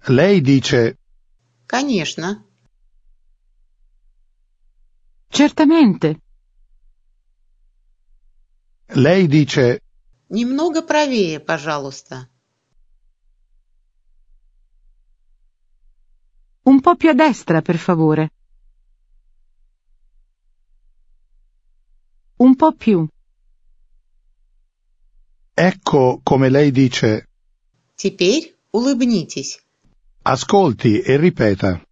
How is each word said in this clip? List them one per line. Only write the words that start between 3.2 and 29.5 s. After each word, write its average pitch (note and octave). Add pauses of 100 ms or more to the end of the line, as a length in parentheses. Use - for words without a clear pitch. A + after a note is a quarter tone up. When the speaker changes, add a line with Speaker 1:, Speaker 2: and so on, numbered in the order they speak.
Speaker 3:
Certamente. C#4 (2750)
Speaker 1:
Lei E3+
dice C3+ (460)
Speaker 2:
Немного C#4
правее, B3+
пожалуйста. C#3 (4000)
Speaker 3:
Un C4+
po' F4
più E4
a D4
destra, A3+
per E3+
favore. D#3+ (4000)
Un B3+
po' D#4
più. F3+ (2500)
Speaker 1:
Ecco D3
come C3+
lei C#3+
dice. B2 (680)
Speaker 2:
Теперь G3 (140)
улыбнитесь. A#3 (600)